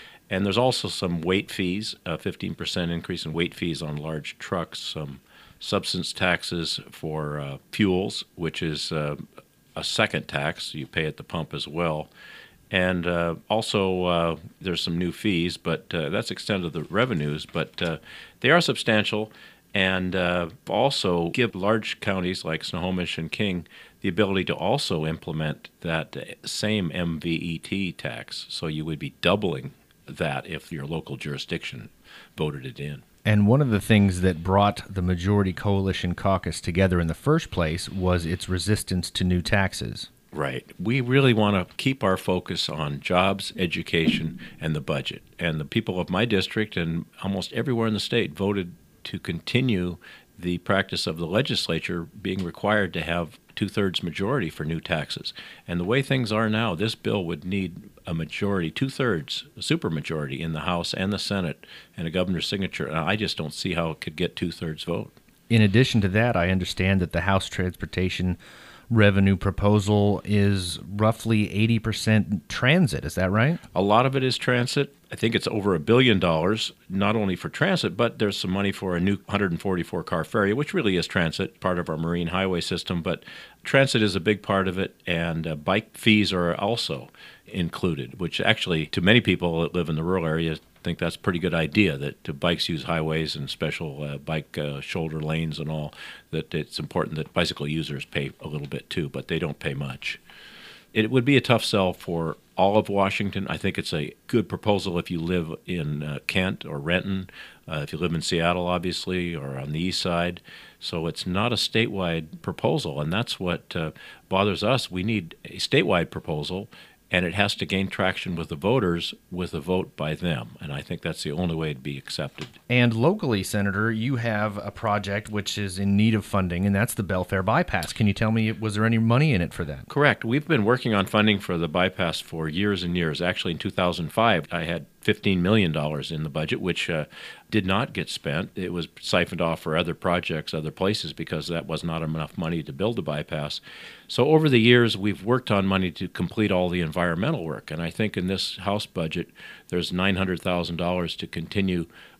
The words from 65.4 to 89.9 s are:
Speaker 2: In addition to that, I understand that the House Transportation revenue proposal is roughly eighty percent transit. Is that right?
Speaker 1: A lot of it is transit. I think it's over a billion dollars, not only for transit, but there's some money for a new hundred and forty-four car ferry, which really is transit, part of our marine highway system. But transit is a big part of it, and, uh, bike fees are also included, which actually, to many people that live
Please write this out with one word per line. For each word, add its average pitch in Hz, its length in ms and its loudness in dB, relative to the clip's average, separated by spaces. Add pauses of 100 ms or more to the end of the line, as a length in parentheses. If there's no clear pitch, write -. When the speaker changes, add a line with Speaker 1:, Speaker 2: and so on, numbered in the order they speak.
Speaker 2:
In 113 100 8
addition 107 420 6
to 98 60 2
that, 110 280 4
I 87 140 2
understand 95 500 2
that 85 100 0
the 85 120 0
House 95 260 2
Transportation 92 920 -2 (520)
revenue 98 460 8
proposal 101 880 4
is 101 540 2 (180)
roughly 107 560 2
eighty 113 260 4
percent 107 720 2
transit. 135 560 4
Is 76 120 -4
that 92 140 2
right? 127 280 4 (160)
Speaker 1:
A 92 80 4
lot 107 240 6
of 135 100 0
it 131 80 2
is 127 140 0
transit. 123 560 0 (180)
I 123 40 -10
think 117 180 2
it's - 140 0
over 101 260 2
a 82 40 2
billion 113 400 6
dollars, 87 540 2 (160)
not 101 260 2
only 98 220 0
for - 140 -8
transit, 160 480 0
but 117 200 2
there's 104 200 2
some 92 120 -4
money 98 220 2
for 92 240 -2
a 85 40 2
new 95 180 4 (100)
hundred 101 220 2
and 82 100 -2
forty-four 90 440 -2
car 82 200 -2
ferry, 104 300 2
which 143 180 -2
really 110 240 2
is 82 100 2
transit, 87 540 0
part 90 180 2
of 85 120 -4
our 78 80 -2
marine 85 300 0
highway 92 340 0
system. 85 400 -4
But 85 220 -4 (380)
transit 135 400 4
is 98 140 2
a 92 40 0
big 101 200 2
part 95 280 2
of 90 100 -2
it, - 160 -4 (120)
and, 85 400 -2
uh, 78 80 -4
bike 92 400 -2
fees 104 380 6
are 87 220 0
also 101 540 -4 (380)
included, 82 720 -4
which 85 220 -4
actually, 85 460 2
to - 160 -2
many 113 180 6
people 85 420 0
that 82 120 -2
live 85 160 -2